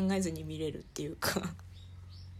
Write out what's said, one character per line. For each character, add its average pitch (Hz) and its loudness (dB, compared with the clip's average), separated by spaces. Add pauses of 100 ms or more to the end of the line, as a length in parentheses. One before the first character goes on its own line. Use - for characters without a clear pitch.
(140)
え 190 6
ず 175 4
に 160 -4
見 156 -4
れ 156 2
る 143 -6
っ - -8
て - -4
い 147 -2
う - -4
か。 - 2 (960)